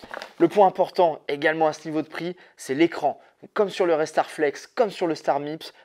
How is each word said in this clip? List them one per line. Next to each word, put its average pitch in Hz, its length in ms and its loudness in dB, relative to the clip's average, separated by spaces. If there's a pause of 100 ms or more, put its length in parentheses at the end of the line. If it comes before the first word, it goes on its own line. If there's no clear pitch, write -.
(380)
Le 165 100 6
point 196 180 6
important 175 600 2
également 156 420 0
à 151 40 0
ce - 160 -14
niveau 156 140 -2
de 151 60 -14
prix, 175 280 -8 (220)
c'est - 160 -8
l'écran. 151 440 0 (240)
Donc, - 120 -20
comme 202 160 0
sur 185 160 0
le 170 80 4
Restar 156 340 0
Flex, - 380 -2
comme 220 240 -2
sur 180 160 -4
le 160 80 0
Star 143 240 -2
MIPS, 147 340 -8 (120)